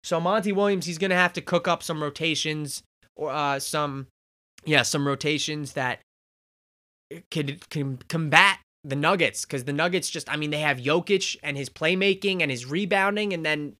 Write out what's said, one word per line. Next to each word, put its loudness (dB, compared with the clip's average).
So 0
Monty 2
Williams, 2
he's -6
gonna 2
have 4
to -4
cook 0
up 0
some -4
rotations, -4
or, -6
uh, 0
some, -4
yeah, 6
some 0
rotations -2
that -4
could, -4
can -2
combat 6
the -4
Nuggets, 2
'cause -6
the -2
Nuggets 0
just, -8
I -2
mean, -4
they -4
have 2
Jokic 0
and -4
his -6
playmaking 0
and 0
his -4
rebounding, 0
and -4
then -2